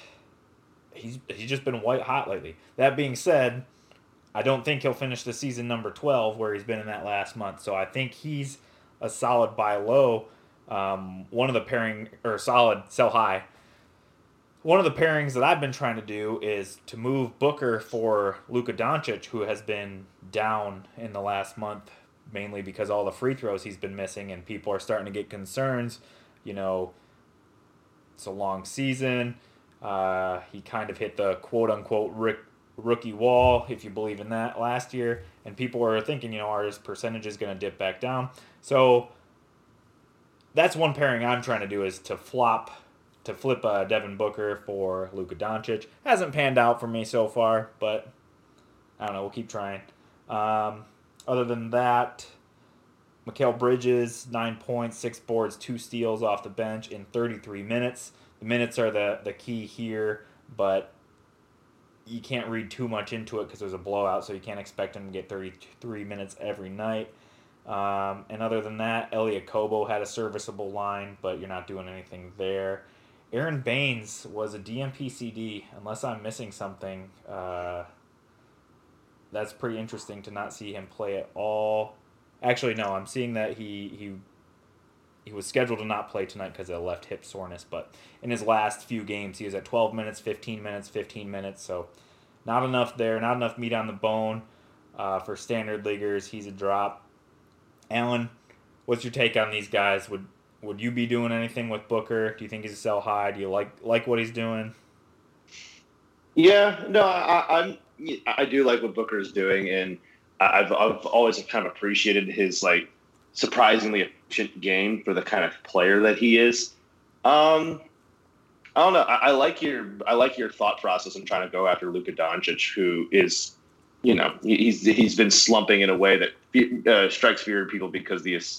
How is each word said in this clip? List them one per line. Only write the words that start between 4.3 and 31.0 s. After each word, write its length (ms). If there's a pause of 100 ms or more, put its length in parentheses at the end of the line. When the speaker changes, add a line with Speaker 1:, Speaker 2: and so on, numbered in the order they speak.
Speaker 1:
I 80
don't 220
think 180
he'll 120
finish 280
the 100
season 360
number 220
twelve 480
where 160
he's 100
been 160
in 60
that 180
last 320
month. 240
So 140
I 100
think 300
he's 440 (420)
a 100
solid 440
buy 220
low. 500 (420)
Um, 640
one 200
of 40
the 60
pairing, 480 (160)
or 140
solid 500
sell 220
high. 340 (1200)
One 160
of 80
the 60
pairings 420
that 100
I've 160
been 120
trying 240
to 60
do 380
is 460
to 100
move 420
Booker 420
for 580 (100)
Luka 240
Doncic, 540
who 160
has 180
been 460 (260)
down 640
in 160
the 80
last 380
month, 320 (420)
mainly 300
because 260
all 160
the 80
free 220
throws 300
he's 120
been 180
missing, 380
and 140
people 260
are 80
starting 240
to 80
get 160
concerns. 720 (460)
You 100
know, 400 (1200)
it's 100
a 60
long 340
season. 720 (460)
Uh, 580 (100)
he 120
kind 260
of 80
hit 220